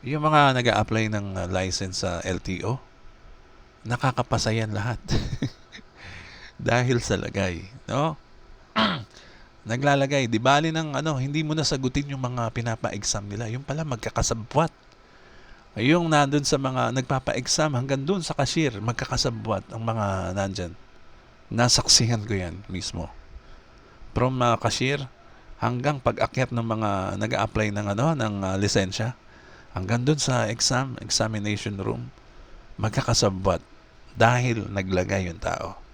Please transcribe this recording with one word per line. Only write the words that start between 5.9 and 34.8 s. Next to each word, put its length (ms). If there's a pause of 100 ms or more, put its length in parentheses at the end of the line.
Dahil 400
sa 160
lagay, 480 (240)
no? 320 (540)
<clears throat> 380 (520)
Naglalagay, 640
di 160
bali 320
ng, 240
ano, 200
hindi 280
mo 80
na 80
sagutin 520
yung 80
mga 280
pinapa-exam 760
nila. 240
Yung 120
pala, 240
magkakasabwat. 880 (1040)
Yung 340
nandun 320
sa 160
mga 320
nagpapa-exam 800
hanggang 320
dun 160
sa 160
cashier, 400
magkakasabwat 960
ang 80
mga 560
nandyan. 360 (760)
Nasaksihan 800
ko 80
yan 320
mismo. 400 (1040)
From, 300
ah, 160
cashier 480 (560)
hanggang 400
pag-akyat 500
ng 140
mga 240 (320)
nag-a-apply 500
ng, 140 (100)
ano, 160
ng, 220 (100)
ah, 160
lisensya, 560 (560)
hanggang 320
dun 160
sa 320
exam, 480
examination 800
room, 320 (640)
magkakasabwat 880 (480)
dahil 560
naglagay 640